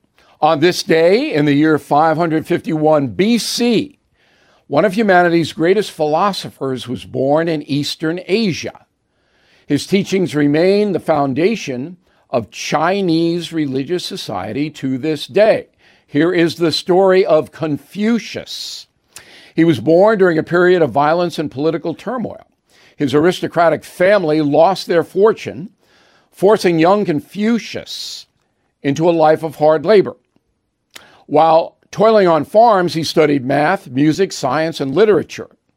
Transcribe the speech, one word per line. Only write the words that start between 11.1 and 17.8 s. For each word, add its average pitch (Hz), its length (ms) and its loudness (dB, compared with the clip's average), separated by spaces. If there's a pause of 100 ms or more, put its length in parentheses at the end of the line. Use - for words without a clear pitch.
of 113 200 -4
Chinese 165 1040 -2
religious 151 520 -4
society 123 640 -8
to 135 280 -6
this 147 280 -6
day. 180 420 0 (380)
Here 151 260 0
is 170 220 0
the 165 160 -2
story 185 560 2
of 151 240 0
Confucius. - 1400 -6 (680)